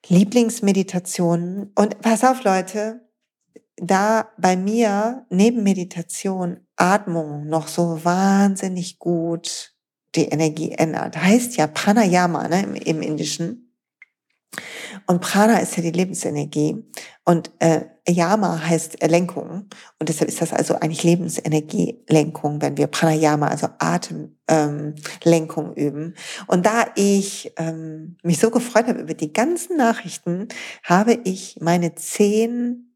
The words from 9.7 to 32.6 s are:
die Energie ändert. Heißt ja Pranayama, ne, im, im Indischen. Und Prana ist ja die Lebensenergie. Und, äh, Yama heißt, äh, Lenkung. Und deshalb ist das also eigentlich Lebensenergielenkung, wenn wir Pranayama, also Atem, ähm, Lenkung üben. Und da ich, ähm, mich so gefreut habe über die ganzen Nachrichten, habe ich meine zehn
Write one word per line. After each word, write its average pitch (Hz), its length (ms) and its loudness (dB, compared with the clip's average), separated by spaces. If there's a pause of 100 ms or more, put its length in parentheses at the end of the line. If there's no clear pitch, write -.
die 160 100 2
Energie 156 460 -2
ändert. - 440 -4
Heißt 214 400 4
ja 151 120 2
Pranayama, 180 800 2
ne, 190 140 0
im, 202 120 -6
im 160 280 -4
Indischen. 156 760 -6 (1300)
Und 175 140 2
Prana 208 380 4
ist - 180 -2
ja 175 60 -2
die 170 80 -2
Lebensenergie. 156 920 -2 (400)
Und, 165 340 2
äh, 165 240 2 (260)
Yama 175 560 0
heißt, 165 380 -2
äh, - 40 2
Lenkung. 175 640 -2 (300)
Und 156 100 -4
deshalb 160 220 0
ist - 100 -6
das 165 120 -2
also - 240 0
eigentlich 160 260 -4
Lebensenergielenkung, 160 1600 0
wenn 143 140 -2
wir 143 100 2
Pranayama, 151 640 2
also - 200 -2 (100)
Atem, 165 600 -4 (100)
ähm, 151 460 0 (300)
Lenkung 160 500 0
üben. 147 400 -4 (320)
Und 180 180 2
da 220 300 2
ich, 196 640 0
ähm, 160 640 -8
mich 175 160 2
so 226 120 4
gefreut 233 360 2
habe 240 140 -2
über 156 140 -8
die 151 180 -8
ganzen 330 440 -2
Nachrichten, 226 720 -2 (340)
habe 214 420 4
ich - 360 -8
meine 170 360 2
zehn 240 880 0 (120)